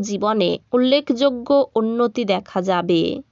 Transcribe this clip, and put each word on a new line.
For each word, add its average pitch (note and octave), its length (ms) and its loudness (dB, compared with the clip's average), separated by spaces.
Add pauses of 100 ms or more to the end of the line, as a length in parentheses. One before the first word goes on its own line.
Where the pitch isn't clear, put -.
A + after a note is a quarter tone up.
জীবনে G3+ 480 0 (240)
উল্লেখযোগ্য B3+ 760 0 (260)
উন্নতি A#3 500 0
দেখা G3 360 -4
যাবে। F3 400 0 (300)